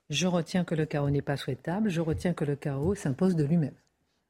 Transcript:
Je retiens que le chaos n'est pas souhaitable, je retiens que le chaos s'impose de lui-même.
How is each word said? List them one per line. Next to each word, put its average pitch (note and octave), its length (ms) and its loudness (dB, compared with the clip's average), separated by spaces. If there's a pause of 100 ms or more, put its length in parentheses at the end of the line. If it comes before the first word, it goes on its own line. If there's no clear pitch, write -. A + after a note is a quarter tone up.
Je D3 160 0
retiens F3 380 2
que E3+ 120 -2
le D#3 100 0
chaos C#3+ 240 0
n'est C#3+ 120 2
pas C#3+ 140 -2
souhaitable, F3 540 -2
je E3 100 -2
retiens D#3+ 340 0
que D#3 120 -2
le C#3+ 100 0
chaos D3 400 -2
s'impose F3 400 2
de D3+ 80 2
lui-même. D3+ 300 2 (560)